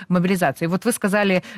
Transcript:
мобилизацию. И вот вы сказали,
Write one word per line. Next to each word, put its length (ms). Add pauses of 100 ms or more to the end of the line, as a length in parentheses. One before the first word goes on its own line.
мобилизацию. 580
И 40
вот 120
вы 80
сказали, 520 (140)